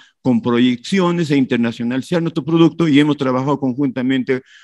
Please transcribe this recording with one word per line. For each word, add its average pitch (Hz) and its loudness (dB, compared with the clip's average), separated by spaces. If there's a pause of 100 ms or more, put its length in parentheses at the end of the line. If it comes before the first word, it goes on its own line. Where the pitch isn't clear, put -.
(240)
con 123 2
proyecciones 135 0
e 147 2
internacionalizar 123 -2
nuestro 160 -4
producto, 165 2
y 143 4
hemos 147 2
trabajado 135 -2
conjuntamente 131 -2 (240)